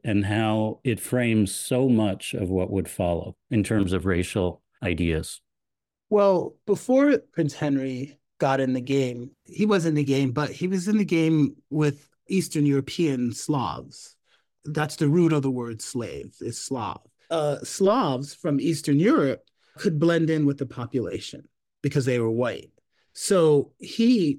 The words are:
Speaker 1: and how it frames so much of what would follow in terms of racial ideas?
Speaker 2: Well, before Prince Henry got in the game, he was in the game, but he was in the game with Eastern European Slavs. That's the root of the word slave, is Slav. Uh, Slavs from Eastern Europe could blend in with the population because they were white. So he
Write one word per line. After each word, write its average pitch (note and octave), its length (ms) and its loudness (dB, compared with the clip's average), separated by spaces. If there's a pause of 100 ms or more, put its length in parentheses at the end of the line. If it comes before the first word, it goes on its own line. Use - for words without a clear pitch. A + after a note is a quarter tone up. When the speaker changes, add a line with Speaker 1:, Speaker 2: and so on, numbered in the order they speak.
Speaker 1:
and G2+ 220 0
how A2 580 0
it A2+ 160 -2
frames A2+ 540 0
so C3 340 0
much G#2+ 460 0
of F#2 160 -4
what F#2 220 -2
would F#2+ 180 -2
follow F2 480 -2 (120)
in G#2+ 140 2
terms G2 300 0
of F2+ 120 0
racial F2+ 560 0 (220)
ideas? E2 560 -2 (720)
Speaker 2:
Well, G3 460 2 (100)
before C4 520 2 (140)
Prince D#3 220 -2
Henry C3+ 680 -4 (200)
got C3+ 200 2
in C3 140 0
the B2+ 80 -2
game, B2+ 500 -2 (140)
he - 200 -2
was G3 200 2
in D#3+ 80 0
the D3 100 2
game, C3+ 280 2
but D3 180 -2
he - 180 -6
was F#3 220 -2
in G#3+ 80 2
the G3+ 80 2
game D#3+ 500 2 (140)
with D3 400 -2 (180)
Eastern F3 380 0
European C#3 640 0
Slavs. - 840 -6 (480)
That's D3+ 320 -4
the D3+ 100 2
root E3 240 4
of D3 120 2
the C3+ 60 0
word A#2 320 -6
slave, E2+ 600 -10
is A#2 180 -8
Slav. A2+ 400 -8 (320)
Uh, D3+ 320 -2
Slavs F#3+ 720 0
from D3 260 -2
Eastern D3 380 0
Europe F#3 440 2 (360)
could D#3+ 200 0
blend E3 300 2
in D#3 160 2
with C#3 140 0
the C#3 80 -6
population A2+ 800 -8 (340)
because C#3 240 0
they B2 140 0
were A2+ 100 0
white. A2+ 400 -2 (440)
So D#3+ 680 4
he G#3 600 2